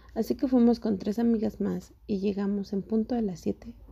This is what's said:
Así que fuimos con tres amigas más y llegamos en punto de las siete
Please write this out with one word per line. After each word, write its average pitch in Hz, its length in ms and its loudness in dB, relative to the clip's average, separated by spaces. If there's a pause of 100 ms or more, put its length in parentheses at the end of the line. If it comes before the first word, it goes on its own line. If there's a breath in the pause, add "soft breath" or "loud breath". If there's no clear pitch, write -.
(140)
Así 226 200 -2
que 269 140 -2
fuimos 240 320 6
con 202 180 -2
tres 208 220 -4
amigas 220 400 0
más 180 320 -4 (160)
y 202 100 0
llegamos 196 540 -2
en 196 100 -2
punto 220 320 -2
de 233 80 0
las 185 180 -4
siete 202 340 -6 (180)